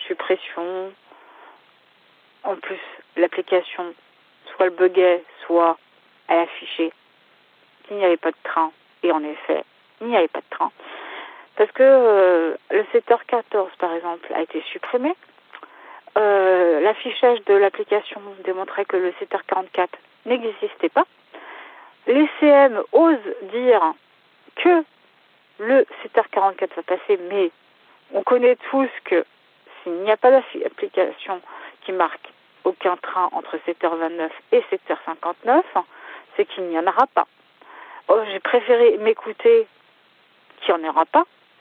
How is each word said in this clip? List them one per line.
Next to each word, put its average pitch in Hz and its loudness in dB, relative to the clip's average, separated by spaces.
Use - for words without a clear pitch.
suppression, 185 -6
en 196 -6
plus, 185 -12
l'application, 175 -2
soit 190 2
le 180 -2
buguait, 180 2
soit 170 2
elle 170 2
affichait - -6
qu'il 208 -14
n'y 202 -2
avait 175 4
pas 165 -4
de - -14
train. 160 -4
Et 175 0
en 156 -2
effet, 151 -6
il 226 -10
n'y 233 0
avait 165 2
pas - -12
de - -18
train. - -6
Parce 214 0
que, - 0
euh, 196 4
le 208 0
secteur 233 0
quatorze, 208 -4
par 170 -4
exemple, 170 -10
a - -2
été 160 -8
supprimé. 247 -4
Euh, 190 2
l'affichage 220 0
de 196 4
l'application 202 0
démontrait 190 -6
que 190 -2
le 180 -2
secteur 196 -8
quarante-quatre 185 -4
n'existait 226 -4
pas. - 2
Les 285 4
C 302 4
M 277 6
osent 330 6
dire 202 2
que 339 4
le 247 2
secteur 220 -2
quarante-quatre 190 -2
va 170 -10
passer, 185 -2
mais 190 -2
on - -4
connaît 247 2
tous 269 0
que 175 0
s'il 175 -10
n'y 185 -4
a 214 2
pas 254 4
d'application - -2
qui 190 -10
marque 180 -4
aucun 180 -2
train - -4
entre - -10
secteur 170 -4
vingt-neuf 165 -6
et 240 2
secteur 180 -6
cinquante-neuf, 185 -2
c'est 208 0
qu'il - -10
n'y 170 -6
en 170 -2
aura 233 2
pas. - -2
Oh, 208 4
j'ai 190 -8
préféré 233 4
m'écouter 220 0
qu'il - 0
n'y 160 -6
en 156 -6
aura 151 2
pas. 320 2